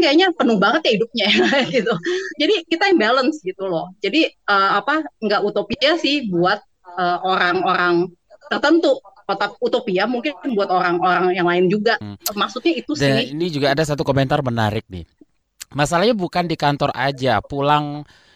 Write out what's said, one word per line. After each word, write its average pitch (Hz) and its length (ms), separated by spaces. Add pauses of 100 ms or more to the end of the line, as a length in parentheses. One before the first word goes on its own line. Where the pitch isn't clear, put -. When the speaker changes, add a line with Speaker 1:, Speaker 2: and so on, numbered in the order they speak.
Speaker 1:
kayaknya 320 320
penuh 233 240
banget 233 280
ya 269 120
hidupnya 226 280 (240)
<laughs> 262 240
gitu. 226 180 (480)
Jadi 320 120 (140)
kita 330 240
yang 339 80
balance 254 460
gitu 185 220
loh. 175 240 (120)
Jadi, 262 240
eh, 196 420 (100)
apa, 277 260 (160)
nggak 208 240
utopia 214 560
sih 277 300
buat, 175 280 (380)
eh, 180 260
orang-orang 180 840 (420)
tertentu. 294 480 (260)
Tetap 202 320
utopia 214 480
mungkin 240 320 (160)
buat 196 160
orang-orang 180 640
yang 175 160
lain 180 160
juga. 208 340
Speaker 2:
Hmm. 104 160 (220)
Speaker 1:
Maksudnya 214 400
itu - 180
Speaker 2:
Dan 135 220
Speaker 1:
sih. 131 180
Speaker 2:
ini 165 160
juga 139 240
ada 156 100
satu 147 220
komentar 135 380
menarik 113 460
nih. 87 140 (720)
Masalahnya 170 420
bukan 175 300
di 160 120
kantor 143 360
aja, 127 480
pulang 147 600 (300)